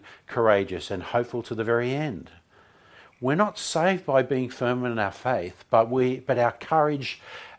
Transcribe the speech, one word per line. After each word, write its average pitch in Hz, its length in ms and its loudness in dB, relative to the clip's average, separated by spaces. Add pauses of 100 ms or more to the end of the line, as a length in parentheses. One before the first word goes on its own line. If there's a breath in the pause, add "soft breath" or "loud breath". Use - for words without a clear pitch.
(260 loud breath)
courageous 101 640 2
and 92 140 -6
hopeful 117 400 -4
to - 100 -10
the 110 120 -4
very 120 280 0
end. 143 360 -6 (920 soft breath)
We're 131 160 0
not 202 240 0
saved 180 460 0
by 135 180 4
being 127 260 -2
firm 123 360 -2
in 117 140 -4
our 98 120 -2
faith, 95 580 -4
but 117 200 4
we, 127 320 0
but 127 160 0
our 120 160 2
courage 151 640 0 (400 loud breath)